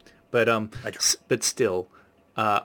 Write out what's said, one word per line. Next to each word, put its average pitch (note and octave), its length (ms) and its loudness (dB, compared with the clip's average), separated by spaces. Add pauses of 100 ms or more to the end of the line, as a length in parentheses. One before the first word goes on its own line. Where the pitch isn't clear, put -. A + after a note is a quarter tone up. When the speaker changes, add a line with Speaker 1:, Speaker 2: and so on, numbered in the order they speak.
(300)
Speaker 1:
But, A#2 180 2
um, A2 220 0 (120)
Speaker 2:
I G#2+ 80 -10
try. - 120 -8
Speaker 1:
s-, - 140 0 (120)
but A#2+ 160 0
still, F#2 480 -2 (440)
uh, G#2+ 280 0